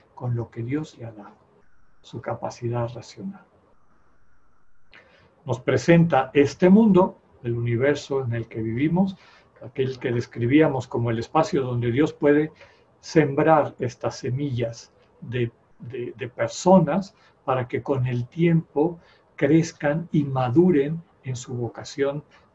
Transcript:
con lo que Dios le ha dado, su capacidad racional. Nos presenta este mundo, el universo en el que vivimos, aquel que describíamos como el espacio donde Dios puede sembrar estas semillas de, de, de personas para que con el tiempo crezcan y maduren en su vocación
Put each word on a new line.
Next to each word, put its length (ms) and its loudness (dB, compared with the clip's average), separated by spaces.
con 220 -6
lo 160 -6
que 100 -12
Dios 380 -8
le 60 -14
ha 60 -14
dado, 260 -20
su 200 -16
capacidad 720 -6
racional. 500 -14
Nos 140 -4
presenta 760 2
este 340 4
mundo, 480 6
el 160 -4
universo 680 -2
en 100 -4
el 140 -6
que 140 -10
vivimos, 560 0
aquel 320 -6
que 140 -6
describíamos 760 0
como 220 -4
el 80 -2
espacio 460 -2
donde 280 -4
Dios 220 0
puede 380 2
sembrar 800 2
estas 360 -6
semillas 800 -6
de, 320 -6
de, 380 -10
de 140 -12
personas 840 2
para 240 -2
que 160 -6
con 240 -2
el 220 -4
tiempo 680 0
crezcan 800 0
y 100 2
maduren 800 2
en 100 -8
su 180 -12
vocación 720 -6